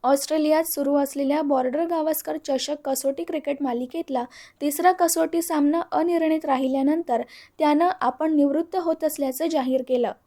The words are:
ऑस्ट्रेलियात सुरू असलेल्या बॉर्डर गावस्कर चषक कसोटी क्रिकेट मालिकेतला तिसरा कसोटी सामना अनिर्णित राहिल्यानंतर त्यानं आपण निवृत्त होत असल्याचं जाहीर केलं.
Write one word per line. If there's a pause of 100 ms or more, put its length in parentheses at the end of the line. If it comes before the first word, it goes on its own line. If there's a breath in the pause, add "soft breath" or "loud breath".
ऑस्ट्रेलियात
सुरू
असलेल्या
बॉर्डर
गावस्कर
चषक
कसोटी
क्रिकेट
मालिकेतला (360 loud breath)
तिसरा
कसोटी
सामना (120)
अनिर्णित
राहिल्यानंतर (360 loud breath)
त्यानं (120)
आपण
निवृत्त
होत
असल्याचं
जाहीर
केलं. (140)